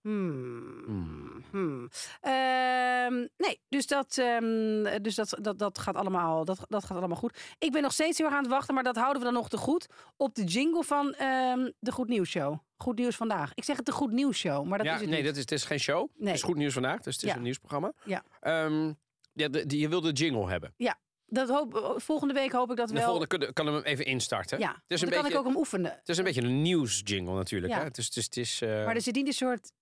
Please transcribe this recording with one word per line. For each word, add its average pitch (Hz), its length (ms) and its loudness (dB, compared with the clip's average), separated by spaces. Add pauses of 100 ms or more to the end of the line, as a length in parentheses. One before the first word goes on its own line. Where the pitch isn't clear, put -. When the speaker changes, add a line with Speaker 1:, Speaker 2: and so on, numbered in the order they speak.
Speaker 1:
Hmm. 143 840 -4
Speaker 2:
Hmm. 82 640 -6
Speaker 1:
Hmm. 143 380 -4 (320)
Ehm, 254 920 2 (220)
nee, - 320 0
dus 269 180 0
dat, 277 320 0
ehm, 220 840 2
dus 214 120 -2
dat, - 260 -2
dat, 202 180 -2
dat 202 200 -2
gaat 190 160 -2
allemaal, 175 500 2
dat, 185 140 -2 (100)
dat 202 160 -2
gaat 190 140 -6
allemaal 175 180 -2
goed. - 220 -4 (200)
Ik 311 140 0
ben 294 100 2
nog 277 100 2
steeds 320 260 2
heel 311 80 4
erg 285 100 2
aan 285 60 2
het 247 100 0
wachten, 269 220 2
maar 254 100 2
dat 240 120 2
houden 269 220 2
we 240 60 -2
dan 247 100 2
nog 233 140 0
te - 80 -4
goed 311 300 0 (300)
op - 180 0
de 214 100 0
jingle 294 400 2
van, 285 300 2
ehm, 262 640 2
de 240 140 -2
Goed 247 160 -2
Nieuws 208 220 2
Show. 151 280 -2 (180)
Goed 233 220 -2
Nieuws 240 180 0
Vandaag. 190 380 -2
Ik - 100 -10
zeg 277 120 -2
het 254 100 -4
de 285 60 -2
Goed 254 200 0
Nieuws 254 260 2
Show, 147 280 0
maar 190 120 0
dat 214 80 2
Speaker 2:
Ja, 160 80 2
Speaker 1:
is 156 60 -2
het 208 80 -2
Speaker 2:
nee, 156 100 2
Speaker 1:
niet. 143 80 2
Speaker 2:
dat 151 100 0
is, 139 60 -4
het 120 100 -4
is 147 120 0
geen 147 160 0
show. 180 360 0
Speaker 1:
Nee. 208 120 -4
Speaker 2:
Het 165 80 2
is - 60 -2
Goed 175 140 0
Nieuws 147 160 0
Vandaag, 127 280 -2
dus 127 140 -6
het - 100 -6
is 208 60 2
Speaker 1:
Ja. 180 60 0
Speaker 2:
een 120 60 -6
nieuwsprogramma. 143 500 -4 (120)
Speaker 1:
Ja. 190 180 -4 (180)
Speaker 2:
Ehm, 156 520 0 (400)
ja, 151 160 0
de, 147 180 0
die, 147 140 0
je 151 80 2
wil 170 120 2
de 160 120 0
jingle 131 360 0
hebben. 85 280 -4
Speaker 1:
Ja. 240 220 -2 (320)
Dat 247 180 0
hoop, 240 480 0
volgende 285 380 0
week 269 180 0
hoop 247 180 2
ik 247 60 -2
dat 233 120 0
Speaker 2:
De 220 60 -6
Speaker 1:
wel. - 80 2
Speaker 2:
volgende 170 240 2
kunnen, 156 260 -2
kan 156 140 0
hem 147 160 0
even 143 220 0
instarten. 123 540 -2
Speaker 1:
Ja, 202 100 0
Speaker 2:
Het - 80 -6
is - 120 -20
Speaker 1:
want 175 140 0
Speaker 2:
een - 60 0
Speaker 1:
dan - 20 -
kan 294 120 2
Speaker 2:
beetje, 285 160 2
Speaker 1:
ik 269 60 0
ook 254 60 2
hem 269 60 4
oefenen. 196 420 0
Speaker 2:
het - 100 -20
is 170 100 2
een 190 60 2
beetje 135 180 2
een 127 200 2
nieuwsjingle 101 720 2
natuurlijk, 95 380 0
Speaker 1:
Ja. 208 60 0
Speaker 2:
hè? 156 60 -2
Het 151 140 -8
is, 117 80 -4
het - 100 -4
is, 113 80 -2
het - 120 -6
is, 120 260 -4
eh, 117 60 0
Speaker 1:
Maar 107 260 0
er 233 60 0
zit 233 140 -2
niet 269 120 2
een 285 60 0
soort 247 500 -2